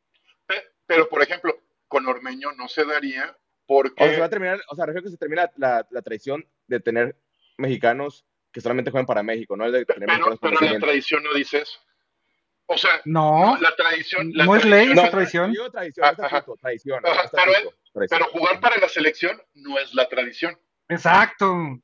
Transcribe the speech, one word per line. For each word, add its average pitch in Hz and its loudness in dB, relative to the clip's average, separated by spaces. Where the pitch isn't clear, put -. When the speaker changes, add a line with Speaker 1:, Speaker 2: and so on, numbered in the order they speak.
Speaker 1:
Pe-, 196 -6
pero, 160 2
por 147 -2
ejemplo, 165 -2
con 135 -2
Ormeño 131 -6
no 131 -12
se 156 -2
daría 143 -6
porque 135 2
Speaker 2:
O - 8
sea, 190 2
se 165 0
va 165 2
a - -12
terminar, 196 -4
o 147 -16
sea, 170 -4
refiero 170 -8
que 202 -14
se 170 -16
termina 170 -2
la, 123 0
la 120 -10
tradición 135 -8
de 120 -2
tener 117 -2
mexicanos 131 -2
que - -16
solamente 120 -2
juegan 127 -2
para 107 -2
México, 110 -6
no 107 -6
el 117 -2
de 123 0
tener 101 -4
Speaker 1:
Pero, - 0
Speaker 2:
mexicanos 165 0
con 160 -2
Speaker 1:
pero 160 2
la - -
Speaker 2:
nacimiento. 156 -2
Speaker 1:
tradición 147 0
no 147 -4
dice 143 -2
eso. - -16
O 170 -2
sea, 190 2
Speaker 3:
No, 160 4
Speaker 1:
no, - -
la 165 2
tradición... 165 -2
La 151 4
Speaker 3:
no 185 6
es 220 4
Speaker 1:
tradición 220 4
Speaker 3:
ley 214 8
esa 180 6
Speaker 2:
No, 170 -2
Speaker 3:
tradición. 180 0
Speaker 2:
yo 226 -4
digo 247 -10
tradición, 170 -2
Speaker 1:
Ah, 147 6
Speaker 2:
estatuto, 143 -4
Speaker 1:
ajá. 135 -6
Speaker 2:
tradición, 127 -6
Speaker 1:
Ajá, 170 2
Speaker 2:
estatuto, - 0
Speaker 1:
pero 190 4
es, 202 2
Speaker 2:
tradición. - -4
Speaker 1:
pero 165 0
jugar 175 -2
para 233 2
la 185 2
selección 170 -2
no 139 -8
es 135 -6
la 127 2
tradición. 127 -6
Speaker 3:
Exacto, 175 2